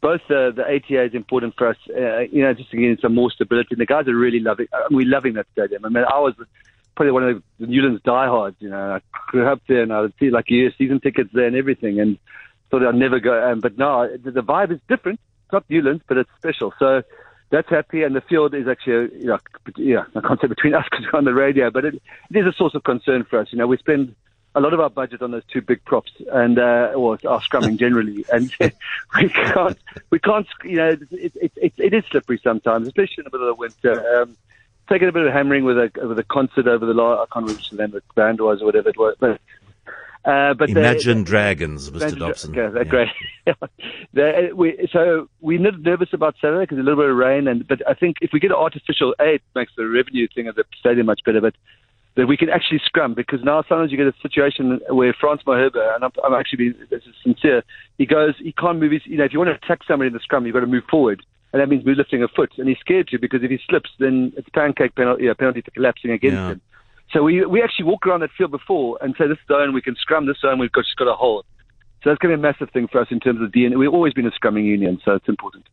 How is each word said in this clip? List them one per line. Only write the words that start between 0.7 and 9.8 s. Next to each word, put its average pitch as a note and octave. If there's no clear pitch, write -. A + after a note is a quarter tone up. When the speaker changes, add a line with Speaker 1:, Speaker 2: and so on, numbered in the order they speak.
Speaker 1:
T C#3
A B2+
is A#2
important A#2
for A#2+
us, A2
uh, A#2+
you C#3
know, C3+
just A#2+
to -
get A#2+
some A2+
more A#2+
stability. A#2+
And A#2
the A#2
guys D3
are A#2+
really A#2+
loving, A2+
uh, B2+
we're C3
loving C3
that G#2
stadium. G2+
I A2
mean, A#2+
I C3
was C#3+
probably C#3+
one B2+
of A#2
the A#2
Newlands B2
diehards, B2
you G#2
know. G2
I F#2+
grew B2
up C3+
there B2+